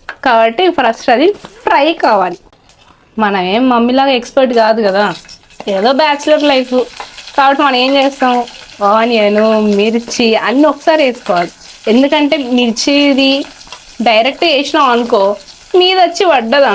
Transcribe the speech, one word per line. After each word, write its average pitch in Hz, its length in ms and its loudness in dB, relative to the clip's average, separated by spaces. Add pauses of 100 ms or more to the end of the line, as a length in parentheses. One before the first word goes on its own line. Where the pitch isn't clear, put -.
(260)
కాబట్టి 226 380 2 (140)
ఫస్ట్ 226 360 -2
అది 294 140 2 (340)
ఫ్రై 285 240 2 (180)
కావాలి. 190 340 0 (840)
మనం 202 180 0 (140)
ఏం 254 180 0
మమ్మీలాగా 254 480 2
ఎక్స్పర్ట్ 254 400 0
కాదు 220 280 2
కదా, 196 180 0 (720)
ఏదో 226 160 0 (100)
బ్యాచిలర్ 294 500 0
లైఫ్ 254 240 -2 (600)
కాబట్టి 277 280 2
మనం 254 180 0
ఏం 269 60 0 (100)
చేస్తాం, 262 360 0 (560)
ఆనియన్, 214 500 2 (380)
మిర్చి 226 480 -2 (180)
అన్నీ 269 280 2
ఒకసారి 311 340 0
వేసుకోవాలి. 175 440 -4 (420)
ఎందుకంటే 285 420 2 (240)
మిర్చిది 269 720 0 (800)
డైరెక్ట్ 254 420 0
వేసినాం 277 420 0
అనుకో, 233 300 0 (580)
మీద 370 240 0
వచ్చి 339 180 -2 (100)
పడ్డది 247 400 0